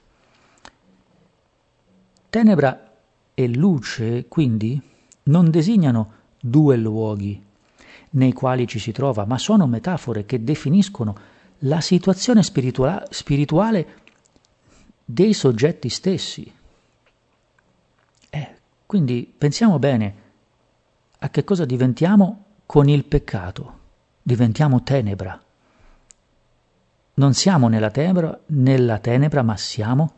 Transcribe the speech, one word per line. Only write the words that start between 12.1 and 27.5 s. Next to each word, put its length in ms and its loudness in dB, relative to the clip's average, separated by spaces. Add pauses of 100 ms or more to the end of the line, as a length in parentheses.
spiritua-, 640 -4
spirituale 840 -2 (1080)
dei 300 2
soggetti 560 0
stessi. 640 -6 (1800)
Eh, 260 -12 (300)
quindi 500 -2
pensiamo 440 2
bene 360 0 (1000)
a 120 -10
che 140 -2
cosa 220 -2
diventiamo 800 0 (200)
con 220 4
il 180 2
peccato. 720 -6 (440)
Diventiamo 640 0
tenebra. 580 -4 (1700)
Non 220 4
siamo 340 2